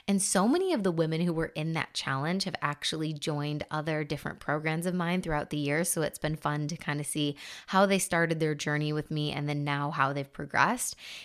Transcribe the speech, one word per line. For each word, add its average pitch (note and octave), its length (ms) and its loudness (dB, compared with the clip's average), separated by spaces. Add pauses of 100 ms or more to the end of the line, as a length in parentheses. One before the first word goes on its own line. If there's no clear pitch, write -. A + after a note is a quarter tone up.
And G3 140 4
so G3 260 4
many F4+ 240 4
of A3 120 0
the F#3 60 4
women D#3+ 300 2
who F3 140 2
were D#3+ 200 -2
in D#3+ 200 -2
that - 180 -4
challenge D3+ 520 -2
have D#3+ 180 -6
actually D#3 500 -2
joined D3 580 -4
other D#3 320 -2
different D3+ 380 -6
programs D#3 460 -2
of F3+ 80 0
mine F3+ 260 0
throughout D3+ 300 -2
the D3+ 80 -2
year. D3 260 2
So - 160 0
it's - 180 -2
been D#3 180 -2
fun D3+ 320 -2
to D#3+ 100 -6
kinda D3 260 -4
see D3 320 -2 (300)
how G3 180 6
they G3 140 4
started E3 420 2
their D#3 140 2
journey D3+ 400 0
with D3+ 160 -2
me D3+ 220 0
and D3 140 -2
then D3 180 0
now C#3+ 260 0
how C#3 240 2
they've C#3 180 -4
progressed. D3+ 640 0 (280)